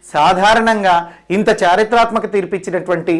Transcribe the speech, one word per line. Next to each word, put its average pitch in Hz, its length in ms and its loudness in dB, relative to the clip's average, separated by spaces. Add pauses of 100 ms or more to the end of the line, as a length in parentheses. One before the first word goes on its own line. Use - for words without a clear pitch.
(160)
సాధారణంగా 196 800 2 (420)
ఇంత 214 120 0 (140)
చారిత్రాత్మక 214 720 0
తీర్పు 190 240 -4
ఇచ్చినటువంటి 170 580 -4